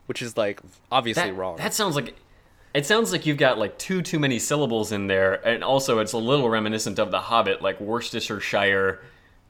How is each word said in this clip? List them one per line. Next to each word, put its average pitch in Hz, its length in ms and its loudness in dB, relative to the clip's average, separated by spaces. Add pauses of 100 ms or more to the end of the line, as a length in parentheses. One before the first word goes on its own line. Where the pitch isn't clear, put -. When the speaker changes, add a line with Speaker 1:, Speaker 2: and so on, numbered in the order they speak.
Speaker 1:
which - 160 -6
is, 117 140 -10
like, 104 240 0 (300)
obviously 117 340 0
Speaker 2:
That, 95 120 -4
Speaker 1:
wrong. 92 200 -4
Speaker 2:
that 202 180 -4
sounds 196 200 0
like, - 220 -6 (560)
it 143 140 -2
sounds 214 260 2
like 156 140 -2
you've 147 100 2
got, 131 220 4
like, 104 200 -2
two 185 220 -2
too 165 180 -4
many 135 200 0
syllables 117 540 0
in 101 160 -2
there, 95 380 2
and 117 160 0
also 131 360 2
it's 107 140 0
a 117 60 -2
little 123 300 2
reminiscent 110 500 0
of 98 120 0
The 95 100 0
Hobbit, 110 400 2
like, 95 220 -2
Worcestershire. 101 1200 -2 (480)